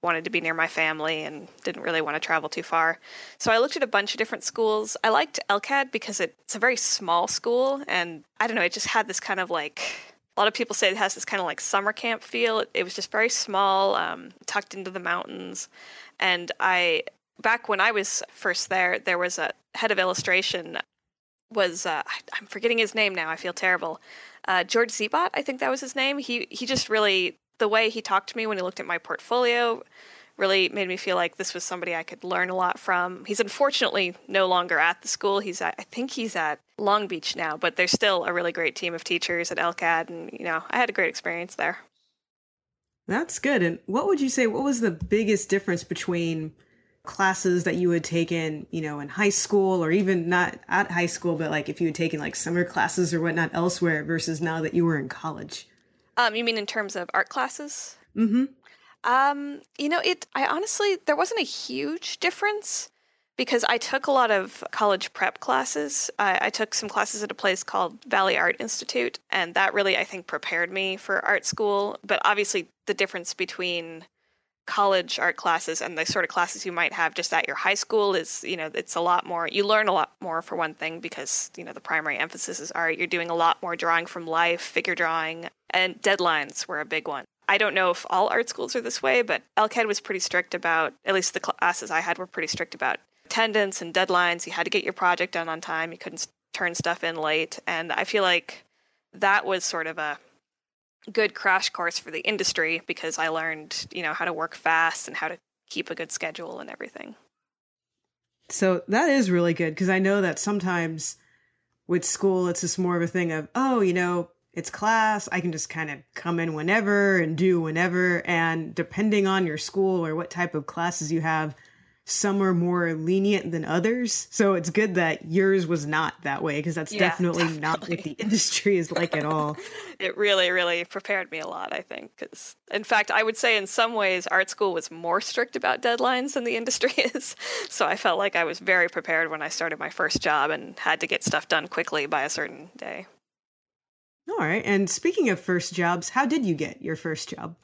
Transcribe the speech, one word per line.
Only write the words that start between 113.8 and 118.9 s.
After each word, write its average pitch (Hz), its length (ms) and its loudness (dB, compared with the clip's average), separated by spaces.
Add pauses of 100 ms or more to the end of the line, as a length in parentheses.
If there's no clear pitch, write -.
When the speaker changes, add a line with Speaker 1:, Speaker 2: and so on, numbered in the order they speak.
Speaker 2:
you 185 120 4
know, 175 380 0 (220)
it's - 180 -6
class. 214 600 2
I 185 100 -2
can 170 120 -2
just 156 160 -6
kind 160 220 -6
of 143 80 -10 (160)
come 170 260 -2
in 165 140 -2
whenever 196 640 4
and 160 180 2
do 175 240 4
whenever." 175 640 2
And 165 500 0
depending 202 520 2